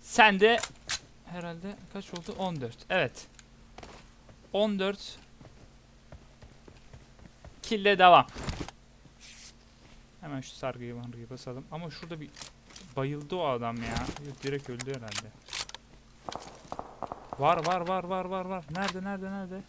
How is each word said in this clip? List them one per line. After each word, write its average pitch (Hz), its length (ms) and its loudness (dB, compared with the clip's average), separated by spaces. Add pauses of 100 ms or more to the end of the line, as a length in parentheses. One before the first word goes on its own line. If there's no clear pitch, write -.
Sen 208 380 8
de 226 200 8 (640)
herhalde 175 500 -10 (180)
kaç 196 200 -10
oldu? 175 240 -10
On 175 240 -2
dört. 117 160 -6 (120)
Evet. 175 380 2 (1300)
On 202 260 2
dört 196 380 -4 (2500)
kille 202 380 4
devam. 175 280 12 (1900)
Hemen 143 200 -8
şu - 100 -12
sargıyı 123 440 -6
margıyı 120 340 -12
basalım. 127 420 -10
Ama 160 200 -8
şurada 165 300 -12
bir 143 80 -12 (680)
bayıldı 147 400 -2
o 170 120 2
adam 120 300 0
ya. 117 280 -2 (220)
Yok, 135 160 -12
direkt 143 260 -4
öldü 127 260 -6
herhalde. 110 320 -8 (2000)
Var, 156 260 4
var, 180 220 2
var, 185 160 -2
var, 185 220 -4
var, 185 200 -6
var. 185 260 -6
Nerede, 185 320 -4
nerede, 190 280 -6
nerede? 190 380 -8